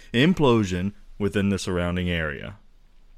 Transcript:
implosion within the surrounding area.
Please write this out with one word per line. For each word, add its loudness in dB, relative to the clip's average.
implosion 2
within 0
the 0
surrounding -2
area. -4